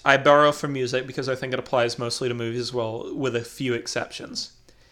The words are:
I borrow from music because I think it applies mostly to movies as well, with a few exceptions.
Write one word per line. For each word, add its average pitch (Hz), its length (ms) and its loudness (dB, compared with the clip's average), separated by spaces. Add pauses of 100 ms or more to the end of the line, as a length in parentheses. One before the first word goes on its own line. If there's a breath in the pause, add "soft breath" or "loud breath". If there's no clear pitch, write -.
I 139 120 6
borrow 147 360 8
from 143 200 -4
music 127 340 -2
because 131 220 -6
I 131 60 0
think 127 180 -4
it 127 60 0
applies 120 400 0
mostly 120 300 -2
to 120 60 -2
movies 117 280 -4
as 117 100 -6
well, 117 420 -4
with 131 220 -2
a 117 80 -2
few 127 300 -4
exceptions. - 800 -8 (400 soft breath)